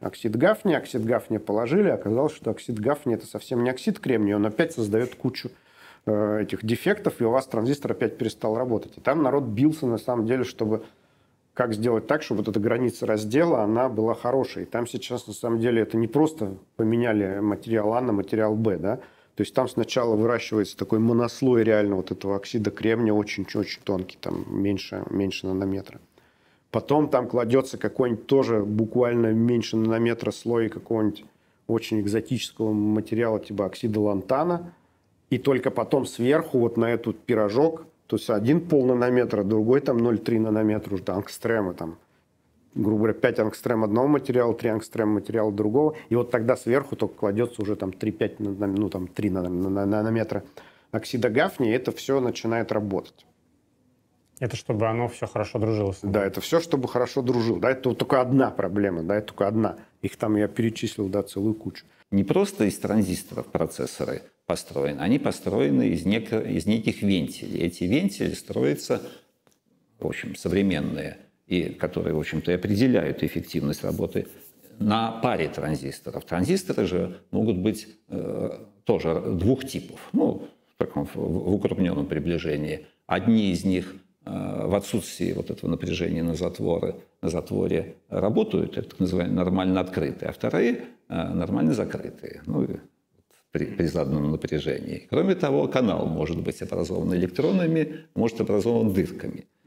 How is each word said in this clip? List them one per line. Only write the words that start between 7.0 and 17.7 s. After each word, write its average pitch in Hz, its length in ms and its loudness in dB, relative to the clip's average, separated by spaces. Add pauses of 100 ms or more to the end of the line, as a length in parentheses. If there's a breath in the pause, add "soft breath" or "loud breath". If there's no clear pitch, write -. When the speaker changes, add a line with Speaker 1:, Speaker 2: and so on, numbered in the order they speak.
Speaker 1:
и - 20 2
у 113 60 4
вас 127 160 2
транзистор 117 460 -2
опять 110 260 -2
перестал 110 360 -2
работать. 120 440 -2
И - 20 -20
там 151 220 2
народ 139 220 2
бился, 131 420 2
на 113 120 0
самом 117 280 -2
деле, 123 180 2
чтобы 110 380 -2 (680 soft breath)
как 117 220 0
сделать 110 320 0
так, 151 160 2
чтобы 104 220 -2
вот 110 40 -4
эта 107 120 0
граница 117 440 0
раздела, 113 600 2
она 117 240 2
была 110 260 0
хорошей. 123 500 -2
Там 117 220 -4
сейчас, - 400 -8
на 107 60 -12
самом 117 260 -2
деле, 113 240 2
это 104 140 -2
не 113 100 2
просто 127 480 0 (220)
поменяли 110 640 2
материал 107 540 0